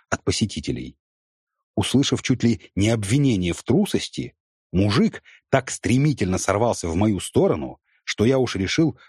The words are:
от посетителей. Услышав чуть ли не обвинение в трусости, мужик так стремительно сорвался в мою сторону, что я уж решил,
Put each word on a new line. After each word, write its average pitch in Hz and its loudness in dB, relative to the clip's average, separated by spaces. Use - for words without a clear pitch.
от - -4
посетителей. - -4
Услышав - 0
чуть - 0
ли 117 2
не 101 2
обвинение 107 2
в - -8
трусости, - -2
мужик 104 2
так 131 0
стремительно 120 0
сорвался 101 0
в 82 -2
мою 101 2
сторону, 117 -2
что - -2
я 131 4
уж 120 0
решил, 123 0